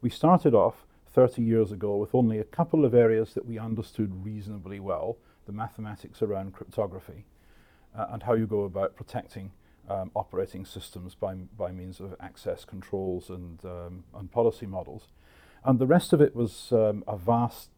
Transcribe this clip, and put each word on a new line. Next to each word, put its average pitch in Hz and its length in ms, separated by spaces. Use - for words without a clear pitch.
We 123 80
started 160 460
off 101 320
thirty 123 360
years 113 300
ago 101 240
with 101 180
only 117 240
a 107 60
couple 160 420
of 117 80
areas 113 400
that - 100
we 117 140
understood 107 640
reasonably 101 560
well, 95 380
the - 80
mathematics 107 720
around 98 320
cryptography, 98 720
uh, 110 180
and 110 100
how 120 100
you 113 140
go 104 160
about 98 340
protecting, - 560
um, 95 260
operating 95 480
systems - 500
by, 95 200
by 92 360
means 92 300
of 92 180
access - 460
controls 95 640
and, 87 380
um, 90 380
and 95 180
policy 117 320
models. 95 440
And 131 120
the 131 80
rest 170 280
of 147 80
it - 120
was, 117 380
um, 107 340
a 104 120
vast 117 600